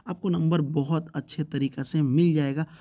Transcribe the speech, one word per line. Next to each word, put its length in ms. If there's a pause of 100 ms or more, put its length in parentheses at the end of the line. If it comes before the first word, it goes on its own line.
आपको 220
नंबर 320 (120)
बहुत 420
अच्छे 300
तरीक़ा 380
से 200
मिल 320
जाएगा। 320 (140)